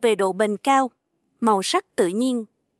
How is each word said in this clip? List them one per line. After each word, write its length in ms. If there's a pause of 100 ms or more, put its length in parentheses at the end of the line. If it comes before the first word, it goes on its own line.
về 120
độ 180
bền 240
cao, 340 (500)
màu 220
sắc 340
tự 100
nhiên, 380 (360)